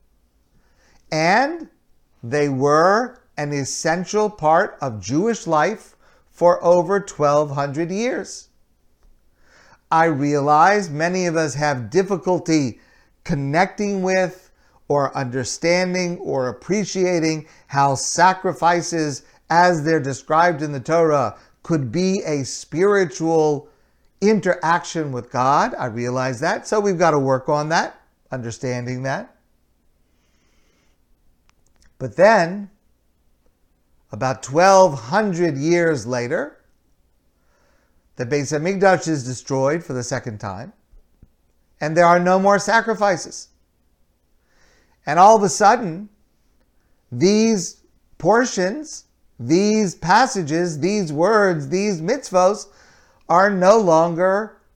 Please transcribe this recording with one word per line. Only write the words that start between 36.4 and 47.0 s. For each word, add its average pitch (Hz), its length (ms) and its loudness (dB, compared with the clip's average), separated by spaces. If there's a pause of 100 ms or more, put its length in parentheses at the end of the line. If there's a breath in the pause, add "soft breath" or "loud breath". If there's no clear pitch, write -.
the 127 100 -8
Beis 147 320 -4
Hamikdash 185 520 0
is 143 160 -4
destroyed 135 580 -4
for - 80 -12
the 123 120 -6
second 120 360 -10
time, 110 320 -12 (1120)
and 156 160 -4
there 175 80 6
are 175 140 6
no 185 200 2
more 196 180 4
sacrifices. 208 920 -2 (1600)
And 151 140 0
all 208 160 10
of 202 80 2
a 190 60 2
sudden, 208 580 2 (1040)